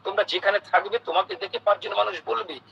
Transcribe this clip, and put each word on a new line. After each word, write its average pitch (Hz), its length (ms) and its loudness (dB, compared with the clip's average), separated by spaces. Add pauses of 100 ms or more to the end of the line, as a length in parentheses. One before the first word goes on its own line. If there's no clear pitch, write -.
তোমরা 196 200 0
যেখানে 190 340 2
থাকবে - 400 0
তোমাকে 185 360 0
দেখে - 240 -6
পাঁচজন - 360 0
মানুষ - 300 0
বলবে, - 340 -4 (140)